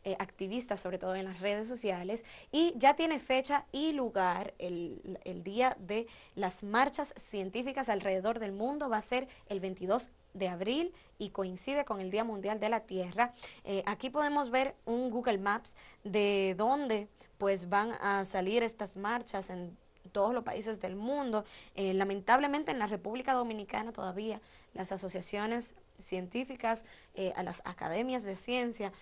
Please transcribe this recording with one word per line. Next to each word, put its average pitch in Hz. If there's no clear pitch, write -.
eh, 196
activistas, 202
sobre 180
todo 185
en 190
las 185
redes 208
sociales, 208
y 330
ya 269
tiene 320
fecha 269
y 302
lugar 196
el, 175
el 180
día 233
de 208
las 185
marchas 254
científicas 240
alrededor 202
del 202
mundo. 262
Va 214
a 208
ser 254
el 196
veintidós 190
de 190
abril 240
y 208
coincide 196
con 202
el 185
Día 214
Mundial 208
de 208
la 220
Tierra. 190
Eh, 196
aquí 226
podemos 294
ver 262
un 240
Google 226
Maps 202
de 196
dónde, 226
pues, 196
van 208
a 196
salir 196
estas 214
marchas 208
en 180
todos 208
los 254
países 208
del 185
mundo. 233
Eh, 190
lamentablemente 196
en 269
la 214
República 214
Dominicana 220
todavía 208
las 185
asociaciones 202
científicas, 226
eh, 190
a 180
las 175
academias 214
de 196
ciencia 233